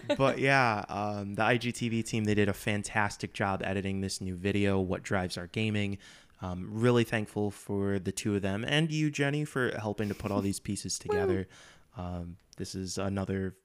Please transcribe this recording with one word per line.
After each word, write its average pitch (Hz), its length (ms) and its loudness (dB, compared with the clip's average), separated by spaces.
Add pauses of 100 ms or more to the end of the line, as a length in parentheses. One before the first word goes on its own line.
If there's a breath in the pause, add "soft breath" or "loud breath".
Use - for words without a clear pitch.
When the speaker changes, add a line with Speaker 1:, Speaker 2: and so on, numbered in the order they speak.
Speaker 1:
<laughs> 285 100 2
Speaker 2:
but 135 200 4
yeah, 127 520 4
um, 101 440 -2
the 107 80 0
I 117 140 6
G 117 160 -2
T 120 160 -2
V 113 140 0
team, 110 220 0
they 104 100 4
did 101 160 6
a - 20 4
fantastic 104 800 -2
job 98 320 0
editing 95 380 -2
this 95 180 -4
new 92 160 -4
video, 98 420 2
What 92 240 0
Drives 92 360 -2
Our 87 100 -10
Gaming. 104 480 0 (460 soft breath)
Um, 90 280 -6
really 117 340 6
thankful 104 480 -2
for 98 480 0
the 95 120 -4
two 104 240 0
of 95 60 0
them 101 240 -2
and 151 240 2
you, 151 220 0
Jenny, 143 320 0
for 131 340 0
helping 107 300 -2
to 101 60 0
put 104 180 -4
all 101 80 2
these 98 200 0
pieces - 420 -4
Speaker 1:
<laughs> - 40 -12
Woo. - 80 -6
Speaker 2:
together. 95 340 0 (480 soft breath)
Um, 90 400 -8 (200)
this - 180 -8
is 92 240 -6
another 95 560 -2 (100)